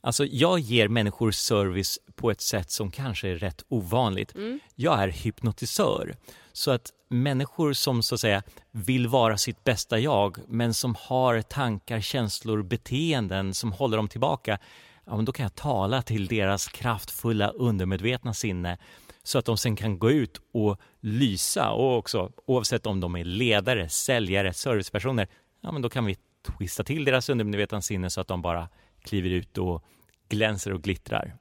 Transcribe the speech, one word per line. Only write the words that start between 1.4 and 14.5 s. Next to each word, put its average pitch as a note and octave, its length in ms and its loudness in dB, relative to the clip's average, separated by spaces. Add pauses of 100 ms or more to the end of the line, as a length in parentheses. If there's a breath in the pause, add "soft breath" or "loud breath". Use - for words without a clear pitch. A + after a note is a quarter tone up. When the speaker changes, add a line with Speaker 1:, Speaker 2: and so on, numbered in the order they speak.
Speaker 1:
på A#2 160 0
ett G2+ 100 -2
sätt - 300 -4
som G2+ 200 -4
kanske A2+ 380 -6
är F2+ 60 -2
rätt F2 340 -6
ovanligt. G#2 640 0
Speaker 2:
Mm. A#3 260 -8 (140 loud breath)
Speaker 1:
Jag C3 280 2
är G2 60 2
hypnotisör. - 1080 -2 (360 loud breath)
Så - 180 -2
att - 220 -2 (160)
människor C#3 640 0
som, B2 300 0
så - 120 0
att A2+ 60 -2
säga, G#2 220 2 (280 loud breath)
vill A#2+ 380 0
vara A2+ 280 6
sitt - 280 -4
bästa A2+ 340 0
jag, G#2 400 2 (100)
men A#2 260 0
som B2 240 -2
har B2+ 440 2
tankar, A#2 580 -4
känslor, G#2+ 600 -2
beteenden G#2 920 -2
som A2+ 180 -2
håller A2 240 0
dem G#2+ 120 0
tillbaka, A2+ 500 -2 (460 loud breath)